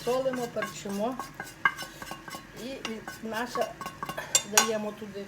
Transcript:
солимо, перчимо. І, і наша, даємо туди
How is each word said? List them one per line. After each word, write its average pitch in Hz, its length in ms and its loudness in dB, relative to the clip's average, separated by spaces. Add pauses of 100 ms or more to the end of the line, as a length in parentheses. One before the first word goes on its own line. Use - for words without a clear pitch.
солимо, 247 480 4
перчимо. 208 640 0 (1500)
І, 247 40 -4
і 226 320 -4 (220)
наша, 226 500 0 (800)
даємо 214 400 6
туди 202 360 -8